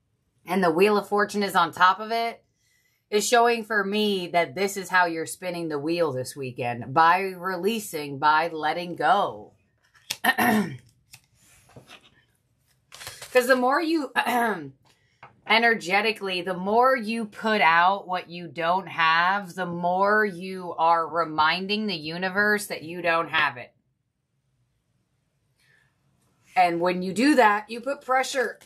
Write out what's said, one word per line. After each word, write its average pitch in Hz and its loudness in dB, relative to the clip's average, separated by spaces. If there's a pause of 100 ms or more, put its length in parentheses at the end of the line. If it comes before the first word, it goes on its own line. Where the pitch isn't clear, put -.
(460)
and 185 0
the 170 4
Wheel 196 4
of 202 -2
Fortune 202 0
is 190 -2
on 170 4
top 185 4
of 214 -8
it 233 -4 (680)
is 208 0
showing 233 4
for 208 0
me 202 0
that 156 0
this 196 -2
is 185 -8
how 180 4
you're 160 -4
spinning 175 -8
the 151 -4
wheel 160 0
this 127 -8
weekend, 123 -6
by 165 4
releasing, 180 -6
by 156 2
letting 160 -6
go. 147 0 (720)
<clears throat> - - (3000)
'Cause 247 4
the 262 4
more 254 2
you, 311 -2
<clears throat> 214 -2 (760)
energetically, 208 0
the 185 -4
more 226 2
you 226 -6
put 214 -2
out 175 4
what 180 -6
you 175 -12
don't 170 -2
have, 165 0
the 180 -6
more 185 0
you 185 -8
are 165 4
reminding 170 -2
the 196 -2
universe 185 -2
that 160 -8
you 170 -10
don't 165 0
have 147 0
it. 113 -16 (2750)
And 175 4
when 180 0
you 185 -6
do 254 4
that, - 4
you 226 -10
put 277 -8
pressure 262 -2